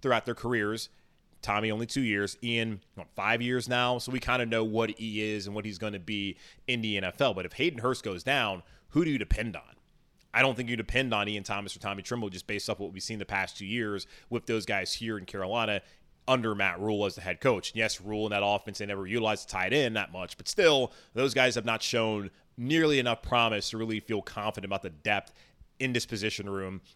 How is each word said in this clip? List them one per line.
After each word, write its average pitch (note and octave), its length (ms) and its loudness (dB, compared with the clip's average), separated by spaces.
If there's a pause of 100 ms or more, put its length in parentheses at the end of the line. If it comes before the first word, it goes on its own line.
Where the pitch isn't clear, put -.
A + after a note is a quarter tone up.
throughout A#2+ 240 4
their A#2+ 80 0
careers. A2 560 0 (500)
Tommy G#2+ 300 0
only A2 160 -2
two C3+ 160 0
years, G2+ 400 2
Ian, A2+ 400 0 (120)
what, E2+ 200 -14
five A2 260 2
years B2 260 0
now? B2 300 2
So B2 160 -6
we B2+ 80 -2
kinda B2 240 2
know A2+ 200 2
what A2 260 2
he G#2+ 320 -4
is G#2+ 240 -2
and G2+ 80 -8
what G#2 100 -6
he's G#2 140 -8
gonna G#2 200 -6
be G2 380 -4 (300)
in A#2+ 160 0
the G#2 160 2
N F#2+ 60 0
F F2+ 160 -2
L. C3+ 120 4
But F2+ 140 -4
if - 80 -10
Hayden C#3+ 260 0
Hurst B2 220 0
goes F#2 200 -6
down, A2+ 400 0 (280)
who D#3+ 140 4
do D#3+ 60 0
you C#3 80 2
depend G#2+ 380 0
on? - 60 -12 (680)
I A2+ 80 4
don't C3 160 4
think A#2+ 120 -4
you A#2+ 60 -2
depend A#2+ 400 0
on G#2 140 2
Ian G#2 160 -4
Thomas G2+ 320 -6
or - 20 -16
Tommy G2 240 -6
Tremble A#2 260 -4
just F#2 200 -10
based G#2 200 -4
off G2+ 120 -2
what G2 120 -6
we've F#2+ 100 -10
seen A2 180 -6
the G2 60 -6
past G2 300 -2
two G2+ 100 -10
years G#2 420 -4 (220)
with A#2 160 -4
those A2 200 0
guys G2 260 -2
here A2+ 240 -4
in F#2 100 -10
Carolina G#2 540 -2 (460)
under A2+ 300 2
Matt F#2+ 240 2
Rhule G#2 260 2
as F#2+ 80 -2
the - 60 -12
head F2+ 200 -4
coach. A2 300 2
And - 60 -10
yes, A2 240 0
Rhule G#2+ 260 -2
in G#2+ 40 0
that G2+ 140 2
offense, G2+ 340 2
they G#2 80 -6
never G2 200 -6
utilized G#2+ 400 0
the - 60 -12
tight F#2+ 200 0
end B2+ 220 4
that G#2 160 -2
much, F2+ 260 -10
but - 120 -10
still, D3 440 6 (200)
those B2+ 220 2
guys B2+ 200 6
have A#2 120 -2
not A2+ 180 0
shown A2 460 0 (260)
nearly D3+ 420 4
enough A#2+ 240 0
promise A2+ 480 2
to A2+ 80 -6
really A2 220 -2
feel G#2 220 -2
confident G#2 460 -4
about G2 140 -2
the F#2 80 -8
depth F#2+ 420 -2 (460)
in C3 140 0
this A#2+ 140 0
position G#2 420 -4
room F#2+ 320 -6 (160)